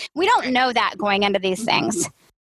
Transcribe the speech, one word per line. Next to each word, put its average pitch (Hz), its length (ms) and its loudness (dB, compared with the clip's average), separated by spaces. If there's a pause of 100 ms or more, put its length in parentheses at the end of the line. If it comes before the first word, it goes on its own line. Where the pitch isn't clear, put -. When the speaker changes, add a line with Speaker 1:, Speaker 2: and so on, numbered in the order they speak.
(140)
Speaker 1:
We 339 120 0
don't 440 200 4
Speaker 2:
Right. 254 80 -2
Speaker 1:
know 254 200 2
that 208 240 0
going 202 260 0
into 196 160 2
these 190 240 -2
things. - 460 -2 (320)